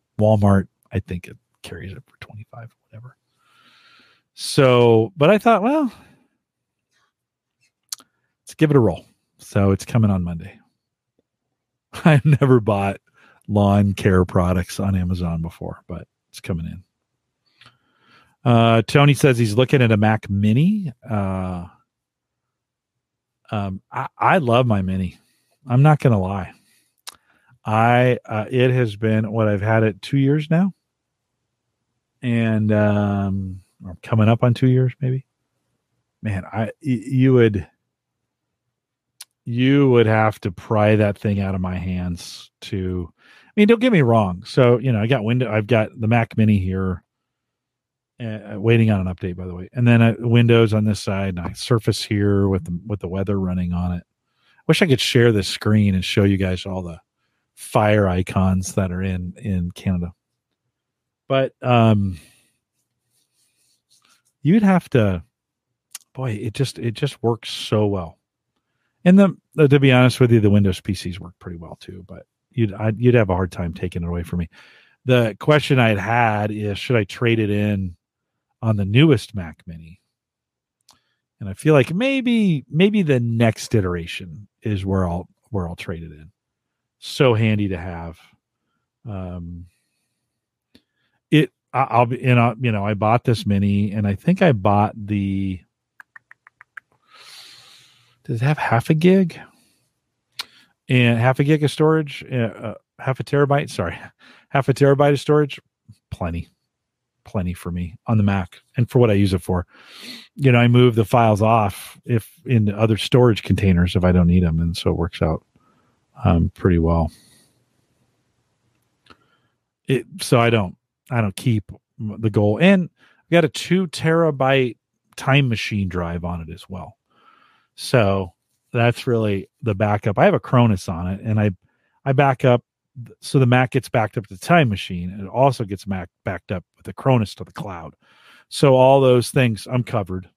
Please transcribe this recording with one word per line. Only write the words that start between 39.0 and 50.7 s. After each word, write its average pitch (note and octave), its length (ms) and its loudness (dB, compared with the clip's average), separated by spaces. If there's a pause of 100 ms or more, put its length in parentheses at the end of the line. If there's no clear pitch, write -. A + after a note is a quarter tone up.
you C3+ 460 2
would A#2+ 160 6
have A2 340 2
to G2+ 120 -6
pry G#2+ 440 0
that G#2 220 0
thing G2+ 220 -2
out G2 160 -4
of F#2 60 -4
my F#2 140 -6
hands F2+ 760 -8 (100)
to, F#2 580 -8
I - 380 -20
mean, G#3 100 6
don't A3+ 140 4
get B3+ 100 2
me F3+ 100 4
wrong. G#2+ 440 2
So, B2 320 4
you B2+ 140 -2
know, G#2 100 0
I A2+ 60 -2
got A#2 160 0
window, A#2+ 280 -2
I've G#2+ 160 -2
got A2 220 2 (100)
the A2 80 -2
Mac A#2 300 0
Mini G#2+ 220 2
here, F#2 440 -4 (1160)
uh, G#2+ 400 -12
waiting A2+ 320 4
on F#2 140 0
an F#2 80 -6
update, F2+ 220 -8
by F#2 120 -12
the F2 80 -12
way. F#2 180 -14
And A#2+ 140 0
then, A#2 140 6
uh, A#2 180 4
Windows A#2 560 4